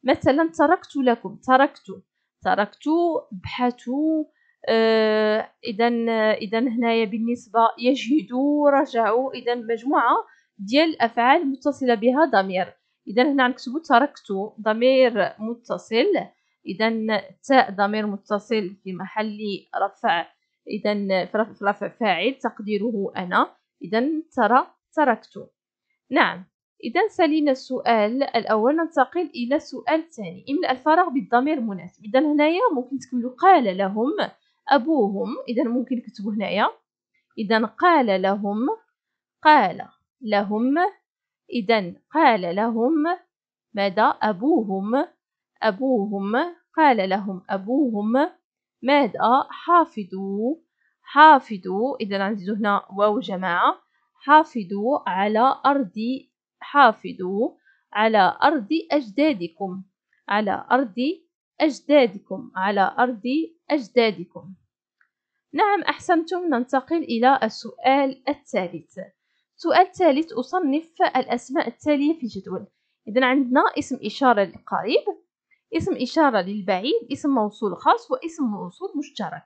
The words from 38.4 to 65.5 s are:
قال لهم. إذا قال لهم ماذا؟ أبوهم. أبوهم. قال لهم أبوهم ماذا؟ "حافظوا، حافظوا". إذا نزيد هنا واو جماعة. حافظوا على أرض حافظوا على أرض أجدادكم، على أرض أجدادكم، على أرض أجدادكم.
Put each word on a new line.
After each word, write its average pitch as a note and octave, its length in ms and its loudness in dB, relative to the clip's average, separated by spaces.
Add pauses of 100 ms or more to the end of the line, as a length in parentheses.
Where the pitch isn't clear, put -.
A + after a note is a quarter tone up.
قال C4+ 460 4 (320)
لهم. G#3+ 540 -2 (760)
إذا G#3 440 -2 (200)
قال G#3+ 420 2
لهم A#3 360 0 (840)
ماذا؟ G3+ 280 0
أبوهم. A3 1040 0 (560)
أبوهم. A3 920 -2 (220)
قال A#3+ 320 4
لهم F#3+ 420 -4
أبوهم A3 640 -2 (680)
ماذا؟ B3+ 680 2
"حافظوا، G#3+ 1080 -2 (460)
حافظوا". B3 960 4
إذا G3 280 -4
نزيد G3+ 220 -6
هنا G#3 360 -2 (100)
واو G#3 240 2
جماعة. F#3 580 -2 (360)
حافظوا B3 920 2
على G#3+ 600 0
أرض C#4 260 0 (720)
حافظوا G#3+ 880 2 (420)
على G#3 500 2
أرض C4+ 260 2 (240)
أجدادكم، G3+ 880 -2 (460)
على G#3 420 -2
أرض B3 240 0 (640)
أجدادكم، B3+ 960 0
على G3 420 0
أرض A#3+ 240 -2 (480)
أجدادكم. G#3 840 -2 (1000)